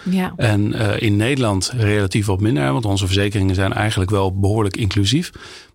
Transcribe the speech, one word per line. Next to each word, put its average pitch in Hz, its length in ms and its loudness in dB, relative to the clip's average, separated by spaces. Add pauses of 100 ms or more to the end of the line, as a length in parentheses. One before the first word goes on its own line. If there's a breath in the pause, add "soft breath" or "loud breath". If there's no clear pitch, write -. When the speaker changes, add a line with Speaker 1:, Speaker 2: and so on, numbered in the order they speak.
(100)
Speaker 1:
Ja. 185 260 0
Speaker 2:
En, 104 380 2
eh, 107 280 -2
in 101 140 2
Nederland 110 600 0
relatief 104 500 0
wat 95 140 0
minder, 127 220 2
hè, 135 100 0
want 131 120 -2
onze 98 220 0
verzekeringen 98 480 0
zijn 95 180 0
eigenlijk 104 380 -2
wel 98 300 0
behoorlijk 101 360 0
inclusief. 104 540 0 (440 loud breath)